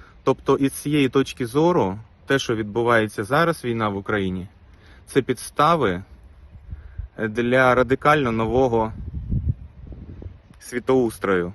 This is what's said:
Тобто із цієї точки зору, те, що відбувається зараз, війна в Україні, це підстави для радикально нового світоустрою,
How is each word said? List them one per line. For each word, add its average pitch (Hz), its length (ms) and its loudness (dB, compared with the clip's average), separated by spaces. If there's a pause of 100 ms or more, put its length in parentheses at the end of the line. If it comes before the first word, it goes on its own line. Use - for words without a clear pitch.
(220)
Тобто 135 340 2
із 135 160 0
цієї 147 360 0
точки 127 380 0
зору, 131 520 2 (280)
те, 139 120 0
що 123 180 -2
відбувається 110 680 0
зараз, 160 400 0
війна 113 240 -2
в 101 80 -4
Україні, 98 520 -4 (580)
це 139 160 0
підстави 131 800 0 (1160)
для 120 560 2
радикально 127 580 2
нового 113 600 2 (1700)
світоустрою, 107 960 0